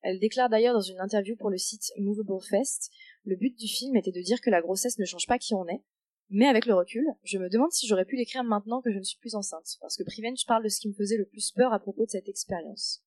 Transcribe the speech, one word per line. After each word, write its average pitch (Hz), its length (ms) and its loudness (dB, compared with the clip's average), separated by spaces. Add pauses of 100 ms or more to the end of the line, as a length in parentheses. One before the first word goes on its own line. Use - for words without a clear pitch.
Elle 185 180 -2
déclare 233 300 4
d'ailleurs 226 240 6
dans 220 80 4
une 185 180 -8
interview 202 380 0
pour 214 120 -2
le 185 80 0
site - 400 -6
Movable 202 440 -2
Fest, - 500 -2 (320)
le 190 140 -2
but 240 200 0
du 226 100 -6
film 247 280 -2
était 190 160 2
de 175 100 -6
dire 208 200 0
que - 80 2
la 185 120 6
grossesse 196 380 -2
ne 196 60 0
change 175 200 -6
pas 240 140 2
qui - 160 -4
on 190 120 -2
est, 170 140 -6 (480)
mais 208 180 6
avec 233 180 6
le 233 100 4
recul, 202 300 2 (180)
je 196 140 -4
me 185 120 -4
demande 247 220 4
si - 160 -2
j'aurais 190 180 4
pu 262 120 -4
l'écrire 247 260 -2
maintenant 226 380 -2
que 240 100 -2
je 196 60 -2
ne 190 60 -8
suis - 160 -10
plus 226 160 -10
enceinte, 202 440 -8
parce - 160 -10
que 196 80 -6
Prevenge 220 420 -6
parle 226 200 2
de 214 40 2
ce - 120 -4
qui 214 80 -4
me 196 40 -6
faisait 202 240 -2
le 202 80 0
plus - 260 -8
peur 247 200 4
à 208 80 0
propos 202 260 -2
de - 60 -14
cette 190 160 -6
expérience. - 800 -8